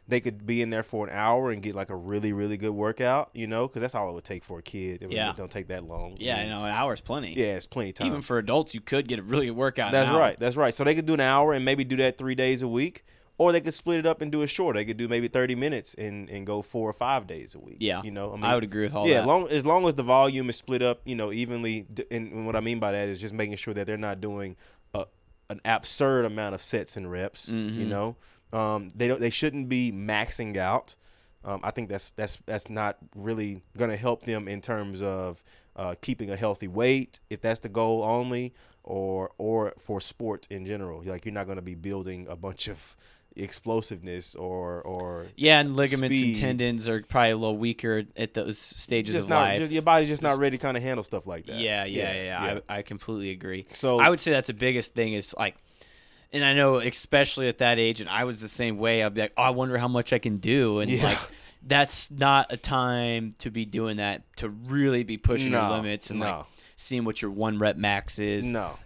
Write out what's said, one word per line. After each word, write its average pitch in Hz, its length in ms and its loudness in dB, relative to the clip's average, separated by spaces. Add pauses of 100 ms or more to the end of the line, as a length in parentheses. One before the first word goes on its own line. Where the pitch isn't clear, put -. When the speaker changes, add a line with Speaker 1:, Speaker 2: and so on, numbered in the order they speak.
Speaker 1:
they 123 140 2
could 104 240 -6
be 117 160 0
in 113 80 0
there 110 140 -2
for 107 220 -4
an - 80 -10
hour 117 380 2
and 101 100 -6
get, 101 140 -6
like, 98 140 -6
a 98 60 -6
really, 101 360 -2
really 104 240 -2
good 104 160 -2
workout, 120 640 0
you 113 140 -8
know, 113 200 0
'cause 113 140 -6
that's 127 140 -4
all 101 140 -2
it 85 40 -8
would 87 100 -10
take 92 220 -10
for 87 140 -12
a - 40 -18
kid. 92 380 -8
It 98 60 -12
would, 92 60 -8
Speaker 2:
Yeah. 107 180 0
Speaker 1:
it - 40 -8
don't 92 160 -10
take 95 160 -8
that 92 160 -8
long. 85 360 -8
Speaker 2:
Yeah, 117 180 -2
Speaker 1:
I 104 60 -2
mean, 107 100 -6
Speaker 2:
I 104 60 -6
know, 104 60 -4
an 104 60 -4
hour's 120 300 -2
plenty. 123 340 -6
Speaker 1:
yeah, 107 220 0
it's - 80 -8
plenty 110 240 -6
of 92 60 -12
time. 131 120 -4
Speaker 2:
Even 143 140 -2
for 123 160 -2
adults, 117 360 0
you 113 60 -8
could 139 300 0
get 117 100 -2
a 95 40 -10
really 127 240 0
good 117 100 -4
workout 123 360 0
in - 20 2
an 135 100 6
Speaker 1:
That's 123 60 2
Speaker 2:
hour. 160 80 6
Speaker 1:
right. 120 200 4
That's 123 160 2
right. 139 180 4
So 139 120 0
they 156 100 6
could 160 100 0
do 160 80 4
an 147 60 4
hour 139 320 6
and 131 140 0
maybe 139 180 2
do 127 140 -2
that 131 200 4
three 131 180 -2
days 131 260 2
a 127 80 -2
week, 135 340 -2 (360)
or 175 120 8
they 170 100 6
could 160 120 -4
split 170 240 0
it 160 80 0
up 160 160 2
and 151 100 -4
do 151 120 2
it 143 40 0
short. 151 280 0
They 104 100 0
could 110 100 -4
do 117 120 -4
maybe 120 200 0
thirty 127 280 2
minutes 131 400 -4
and, 101 340 -10
and 98 160 -10
go 104 160 -4
four 113 260 -4
or 107 60 -4
five 123 320 0
days 78 300 -14
a - 40 -16
week. - 200 -20
Speaker 2:
Yeah. 98 240 0
Speaker 1:
You 107 80 -8
know, 101 180 -6
I 101 60 -8
Speaker 2:
I - 20 -10
Speaker 1:
mean, 113 160 2
Speaker 2:
would 117 100 4
agree 107 200 -2
with 104 100 -2
all 104 140 2
Speaker 1:
yeah, 131 140 6
Speaker 2:
that. 110 60 2
Speaker 1:
long, 170 220 4
as 143 160 0
long 175 220 6
as 151 80 4
the 135 80 -2
volume 131 460 4
is 117 60 -4
split 127 280 -2
up, 120 200 2
you 127 120 -6
know, 107 180 -2
evenly. 117 480 -2 (100)
D-, 110 200 -8
and, 113 200 -6
and 110 140 -6
what 113 100 -2
I 113 40 2
mean 117 200 -2
by 104 120 0
that 101 180 0
is 95 100 -6
just 104 140 -8
making 104 220 -4
sure 107 180 -8
that 98 140 -4
they're 107 100 -4
not 101 240 -6
doing 101 340 -6 (380)
a, 101 120 -4 (440)
an 131 160 -10
absurd 123 600 4
amount 107 280 -2
of 95 80 -8
sets - 340 -4
and 92 140 -8
reps. 90 400 -6
Speaker 2:
Mm-hmm. 113 300 -4
Speaker 1:
You 113 80 -2
know, 107 280 -2 (380)
um, 107 420 0
they 120 120 2
don't, 127 120 2
they 117 120 2
shouldn't 139 360 -2
be 123 240 2
maxing 104 640 -4
out. 95 400 0 (480)
Um, 98 200 -6
I 107 80 -4
think 110 180 -8
that's, 98 220 -8
that's, 104 340 -6
that's 107 240 -6
not 107 280 -2 (180)
really 104 480 -6 (120)
gonna 110 220 0
help 117 280 -2
them 107 220 -4
in 101 140 -8
terms 101 400 -6
of, 92 420 -6 (320)
uh, 90 260 -6
keeping 113 280 -6
a 98 80 -6
healthy 104 300 -2
weight, 123 520 0 (120)
if 107 100 -8
that's 113 200 0
the 117 80 -12
goal 113 340 2
only, 123 500 -2 (300)
or, 95 560 -4
or 107 400 0
for 101 200 -6
sport - 520 -6
in 95 160 -10
general. 92 360 -8
Like, 92 220 -8
you're 107 80 -8
not 98 140 -6
gonna 95 160 -8
be 90 120 -10
building 92 540 -8
a 90 60 -10
bunch 92 320 -8
of - 280 -14 (400)
explosiveness 95 1000 -6
or, 90 460 -8
or 90 540 -8
Speaker 2:
Yeah, 151 240 6
and 143 160 0
ligaments 135 420 2
Speaker 1:
speed. 127 100 4
Speaker 2:
and 113 80 2
tendons 120 540 0
are 110 180 0
probably 117 240 4
a 110 60 0
little 110 200 0
weaker 113 460 0 (120)
at 110 180 -4
those 107 240 -4
stages 117 580 -2
Speaker 1:
Just 160 100 0
Speaker 2:
of - 40 -6
Speaker 1:
not, 156 120 6
Speaker 2:
life. 101 180 4
Speaker 1:
just, 156 120 -2
your 160 100 0
body's 160 280 6
just 151 120 -2
not 147 100 2
Speaker 2:
Just 139 100 2
Speaker 1:
ready 135 160 2
to - 40 -6
kinda 131 180 -2
handle 123 240 -2
stuff 98 240 -6
like 85 200 -10
that. - 120 -8
Speaker 2:
Yeah, 104 260 0
yeah, 101 180 -2
Speaker 1:
Yeah, 95 100 -2
Speaker 2:
yeah, 95 100 -4
yeah. 92 300 -4
Speaker 1:
yeah. 104 60 -4 (100)
Speaker 2:
I, 104 80 -4
I 101 40 -6
completely 101 500 -8
agree. 92 400 -8
Speaker 1:
So 123 280 2
Speaker 2:
I 143 100 12
would 175 100 4
say 165 120 2
that's 135 160 2
the 120 60 -6
biggest 123 400 0
thing 110 200 0
is, 104 240 -6
like, 107 180 -2 (760)
and 143 120 0
I 139 100 6
know 139 240 6
especially 131 680 2
at 117 120 -2
that 120 180 6
age, 113 240 2
and 92 80 -8
I 107 140 2
was 117 180 -4
the 110 60 -10
same 113 320 -2
way, 113 240 2
I'd 104 100 0
be 110 80 0
like, 107 160 -2
"Oh, 120 60 4
I 131 80 6
wonder 127 260 0
how 120 100 2
much 123 260 2
I 123 60 4
can 107 180 0
do." 113 420 4
And, 104 100 0
Speaker 1:
Yeah. 123 140 2
Speaker 2:
like, 104 160 4 (420)
that's 139 480 2
not 139 420 4
a 123 60 -4
time 120 800 0
to 110 140 -6
be 110 140 -2
doing 107 320 -2
that, 101 260 -2 (140)
to 113 120 -6
really 127 540 2
be 110 140 -4
pushing 127 340 2
your 120 100 4
Speaker 1:
No, 101 140 2
Speaker 2:
limits 104 340 -4
and, 107 100 -4
like, 104 100 0
Speaker 1:
no. 78 180 -6 (280)
Speaker 2:
seeing 120 300 -4
what 110 160 -2
your 107 80 -2
one 107 300 0
rep 107 180 2
max 101 400 -2
is. 104 320 -2
Speaker 1:
No. 101 220 -4 (140)